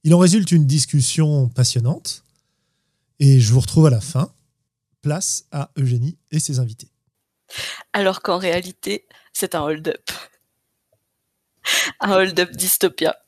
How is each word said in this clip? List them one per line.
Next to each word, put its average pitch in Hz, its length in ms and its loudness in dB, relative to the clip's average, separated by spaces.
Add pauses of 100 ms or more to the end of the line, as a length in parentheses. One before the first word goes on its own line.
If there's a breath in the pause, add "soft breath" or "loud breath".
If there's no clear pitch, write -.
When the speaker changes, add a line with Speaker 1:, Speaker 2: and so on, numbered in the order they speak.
Speaker 1:
Il 156 100 4
en 175 60 8
résulte 185 340 4
une 156 140 6
discussion 147 800 0
passionnante, - 760 -2 (960)
et 139 200 6
je 110 120 2
vous 131 80 4
retrouve 160 260 2
à 139 40 6
la 113 120 0
fin. - 300 -4 (680)
Place - 500 -6
à 139 280 -8
Eugénie 127 400 -2 (120)
et 156 100 -2
ses 135 180 -4
invités. 117 300 -8 (1040 loud breath)
Speaker 2:
Alors 190 300 -2
qu'en 180 160 -2
réalité, 185 680 -6 (300 soft breath)
c'est - 200 -6
un 160 60 -4
hold-up. 156 500 -6 (1900 loud breath)
Un 202 120 -2
hold-up 185 400 0
Dystopia. - 760 -2